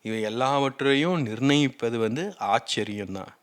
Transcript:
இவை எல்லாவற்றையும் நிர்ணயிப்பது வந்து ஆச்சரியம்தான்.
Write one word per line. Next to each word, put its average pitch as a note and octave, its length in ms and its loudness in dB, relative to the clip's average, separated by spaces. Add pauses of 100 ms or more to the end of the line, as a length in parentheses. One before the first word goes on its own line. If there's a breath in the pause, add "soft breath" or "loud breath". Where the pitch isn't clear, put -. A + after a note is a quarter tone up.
இவை A2 200 -4
எல்லாவற்றையும் C#3 1000 0
நிர்ணயிப்பது B2 760 2
வந்து A#2+ 420 -2
ஆச்சரியம்தான். G2+ 1000 -2